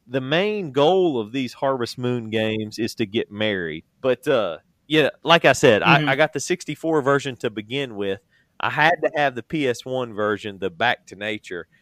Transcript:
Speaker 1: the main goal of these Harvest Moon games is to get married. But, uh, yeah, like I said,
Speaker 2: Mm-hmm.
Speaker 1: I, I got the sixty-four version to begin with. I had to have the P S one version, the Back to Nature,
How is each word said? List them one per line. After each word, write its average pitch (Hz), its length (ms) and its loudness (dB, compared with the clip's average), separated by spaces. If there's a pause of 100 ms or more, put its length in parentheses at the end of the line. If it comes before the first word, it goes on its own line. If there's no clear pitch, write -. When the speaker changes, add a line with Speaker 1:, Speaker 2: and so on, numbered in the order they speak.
Speaker 1:
the 131 160 -2
main 175 500 -2
goal 151 480 4
of 107 120 -6
these 131 200 -4
Harvest 135 460 -2
Moon 123 320 -2
games 110 480 -2
is 113 160 -2
to 117 100 -2
get 101 260 -2
married. 95 540 -4 (160)
But, 127 260 -2
uh, 104 320 0 (280)
yeah, 151 240 2 (120)
like 165 220 4
I 143 80 6
said, 110 300 4
Speaker 2:
Mm-hmm. 143 260 4
Speaker 1:
I, 135 40 0
I 135 40 0
got 151 160 2
the 143 80 -4
sixty-four 156 640 -2
version 135 360 0
to 123 120 -4
begin 113 460 -8
with. 98 240 -4 (380)
I 117 120 -2
had 156 340 2
to 147 120 2
have 139 180 0
the 117 80 -8
P 147 260 -2
S 117 160 -2
one 127 300 -4
version, 104 460 -2
the 95 100 -2
Back 113 380 0
to 101 80 -18
Nature, 101 500 -8 (160)